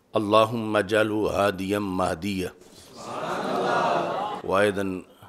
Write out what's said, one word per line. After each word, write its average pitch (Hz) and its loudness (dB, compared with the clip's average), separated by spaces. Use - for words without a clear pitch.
اللہم 107 4
اجعلہ 104 2
ہادیا 95 0
مہدیا۔ 92 -2
وأيضا 98 2